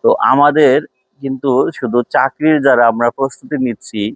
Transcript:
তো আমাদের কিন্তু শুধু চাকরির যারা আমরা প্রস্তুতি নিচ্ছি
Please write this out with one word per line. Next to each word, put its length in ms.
তো 160
আমাদের 560
কিন্তু 540
শুধু 260
চাকরির 600
যারা 260
আমরা 220
প্রস্তুতি 480
নিচ্ছি 440